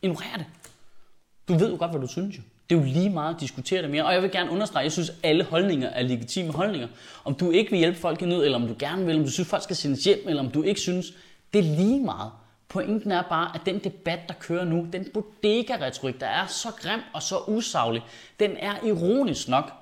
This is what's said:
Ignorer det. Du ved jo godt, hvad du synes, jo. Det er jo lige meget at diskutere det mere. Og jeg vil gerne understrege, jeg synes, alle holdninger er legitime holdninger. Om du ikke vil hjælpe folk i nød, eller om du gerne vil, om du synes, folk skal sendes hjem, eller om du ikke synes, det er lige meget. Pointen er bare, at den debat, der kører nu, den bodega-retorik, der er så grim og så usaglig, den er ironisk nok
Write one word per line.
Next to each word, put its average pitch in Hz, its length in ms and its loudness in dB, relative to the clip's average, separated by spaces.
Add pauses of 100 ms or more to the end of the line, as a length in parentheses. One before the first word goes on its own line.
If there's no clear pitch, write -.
Ignorer 180 340 -4
det. 165 100 -8 (1000)
Du 180 60 4
ved 185 160 4
jo 175 80 -4
godt, 170 120 -2
hvad 160 100 -2
du 131 60 -4
synes, 190 300 -6
jo. - 60 -16 (280)
Det 170 60 6
er 165 40 6
jo 139 60 4
lige 165 240 2
meget 165 240 -2
at 165 60 -10
diskutere 147 420 -2
det 147 80 -4
mere. 147 140 0
Og 156 80 4
jeg 185 100 4
vil 190 80 2
gerne 180 200 -2
understrege, 185 340 0
jeg 156 80 0
synes, 165 200 -2 (100)
alle 165 220 4
holdninger 165 440 2
er 123 140 -2
legitime 127 500 -2
holdninger. 160 360 -2 (360)
Om 139 100 -2
du 175 160 2
ikke 202 200 6
vil 202 80 2
hjælpe 170 200 4
folk 165 240 -2
i 185 40 -2
nød, 175 180 2
eller 135 140 4
om 120 100 0
du 113 100 -4
gerne 175 280 -2
vil, 160 100 2
om 156 80 4
du 131 60 -2
synes, 170 180 -2
folk 180 140 0
skal 185 140 -6
sendes 139 280 -2
hjem, 202 220 4
eller 147 160 0
om 131 80 -4
du 151 120 0
ikke 196 180 2
synes, 180 260 -2 (460)
det 208 60 6
er 160 180 4
lige 214 240 4
meget. 110 300 -4 (400)
Pointen 202 420 -2
er 180 100 2
bare, 170 320 -2
at 160 120 -8
den 196 120 -2
debat, 175 400 -4 (100)
der 175 60 -10
kører 175 300 -4
nu, 170 280 0
den 185 220 -8
bodega-retorik, 214 1040 -2
der 139 60 -4
er 160 200 -2
så - 220 -6 (140)
grim 214 180 -4 (140)
og 151 80 -6
så 190 240 -2
usaglig, 135 560 0 (380)
den 208 200 2
er 202 140 -4 (100)
ironisk 208 640 2
nok 135 340 0